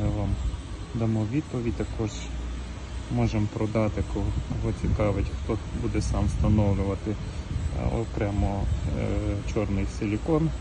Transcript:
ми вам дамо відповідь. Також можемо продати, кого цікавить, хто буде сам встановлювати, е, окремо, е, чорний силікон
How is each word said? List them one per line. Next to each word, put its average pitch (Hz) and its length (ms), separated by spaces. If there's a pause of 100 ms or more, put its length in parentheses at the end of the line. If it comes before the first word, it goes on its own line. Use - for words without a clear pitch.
ми 104 80
вам 101 200 (640)
дамо 113 380
відповідь. 123 420
Також 147 360 (1040)
можемо 113 400
продати, 107 480 (120)
кого 110 580 (100)
цікавить, 101 440 (180)
хто 113 140 (240)
буде 104 200
сам 101 240
встановлювати, 101 840
е, 101 60 (840)
окремо, 101 640 (340)
е, 101 560
чорний 98 320 (120)
силікон 151 520 (100)